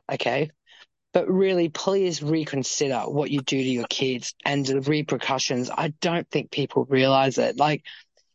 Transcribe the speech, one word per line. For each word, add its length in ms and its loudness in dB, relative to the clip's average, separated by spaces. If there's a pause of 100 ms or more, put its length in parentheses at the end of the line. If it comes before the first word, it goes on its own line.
(120)
okay? 400 -2 (640)
But 180 2
really, 380 2
please 520 0
reconsider 880 -2
what 240 -2
you 100 0
do 160 -2
to 120 0
your 180 -2
kids 480 -4 (100)
and 200 0
the 160 0
repercussions. 880 -2
I 200 -4 (120)
don't 280 -2
think 220 -4
people 340 0
realize 520 4
it. 200 2
Like, 280 2 (500)